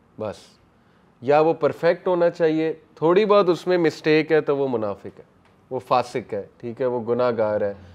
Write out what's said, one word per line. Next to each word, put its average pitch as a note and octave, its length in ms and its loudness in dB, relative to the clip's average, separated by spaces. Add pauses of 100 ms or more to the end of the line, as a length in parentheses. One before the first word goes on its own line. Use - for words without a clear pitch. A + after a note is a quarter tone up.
(180)
बस, G#2+ 220 -10 (840)
या C#3+ 200 4
वो D#3+ 120 2
परफेक्ट E3 540 -2
होना F3 220 2
चाहिए, D#3+ 440 -2 (280)
थोड़ी F3+ 240 4
बहुत G3+ 240 4
उसमें F3+ 280 0
मिस्टेक D#3 540 0
है D#3 100 4
तो C#3+ 140 -2
वो C#3 120 -2
मुनाफिक G#2+ 500 -6
है, - 80 -20 (460)
वो B2+ 80 -6
फासिक B2 540 -2
है, G2+ 80 -6 (200)
ठीक A#2+ 200 -10
है, B2+ 60 0
वो B2 140 -2
गुनाहगार A2+ 600 0
है, G2+ 120 -4 (200)